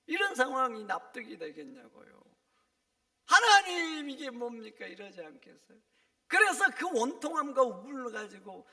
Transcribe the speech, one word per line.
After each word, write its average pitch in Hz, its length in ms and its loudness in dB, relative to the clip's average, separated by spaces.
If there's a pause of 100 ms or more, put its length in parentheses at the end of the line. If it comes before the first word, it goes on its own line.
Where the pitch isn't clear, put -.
이런 392 280 -2
상황이 254 520 0
납득이 - 520 -10
되겠냐고요. 147 840 -16 (1000)
"하나님, 349 840 4
이게 285 200 -8
뭡니까?" 233 560 -10
이러지 190 360 -14
않겠어요? - 560 -20 (500)
그래서 392 480 4
그 339 220 -4
원통함과 285 640 0
우물을 240 480 -6
가지고 202 600 -12